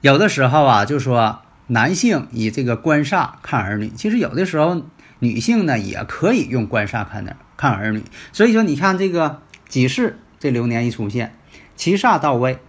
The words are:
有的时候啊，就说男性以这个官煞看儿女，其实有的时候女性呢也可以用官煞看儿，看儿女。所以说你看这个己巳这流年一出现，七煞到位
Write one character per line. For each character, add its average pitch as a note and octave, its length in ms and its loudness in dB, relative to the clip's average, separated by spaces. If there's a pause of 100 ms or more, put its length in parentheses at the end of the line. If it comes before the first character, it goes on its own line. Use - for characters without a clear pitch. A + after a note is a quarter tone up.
有 C#3 160 6
的 G3 140 4
时 C3+ 160 0
候 D3 180 4
啊， A2 220 6
就 C#3+ 120 -2
说 A#2+ 440 0 (240)
男 B2 280 2
性 F#3 360 0
以 A2+ 200 -2
这 C3 140 -4
个 A#2+ 100 0
官 D3+ 300 0
煞 D3 280 -2 (100)
看 C3 180 -2
儿 G2+ 160 -4
女， G#2+ 140 -6
其 G#3+ 200 -4
实 A#3+ 80 0
有 F3+ 160 -2
的 F3+ 120 0
时 F#3 100 -4
候 D#3+ 300 0 (320)
女 A#2 200 0
性 A3 280 0
呢 C3 120 0
也 G2 260 -8
可 - 280 -2
以 G#3 160 0
用 A#2 180 -2
官 G#2 220 -2
煞 A2 160 -6
看 G2 240 -12
儿， - 80 -16 (220)
看 C#3 140 2
儿 G#2 200 -2
女。 G#2+ 100 -4 (300)
所 G#3+ 140 4
以 A#3 80 4
说 A3+ 80 4
你 E3+ 120 0
看 F#3 220 0
这 F#3+ 140 0
个 E3 320 -2 (260)
己 B2+ 180 2
巳 A3 300 -2 (220)
这 D3 120 -2
流 A#2+ 160 0
年 A#2 200 -2
一 A#2 40 -2
出 A2 200 -6
现， A2 260 -6 (400)
七 F#3 220 0
煞 G3 200 2
到 C#3+ 140 0
位 B2+ 260 0 (100)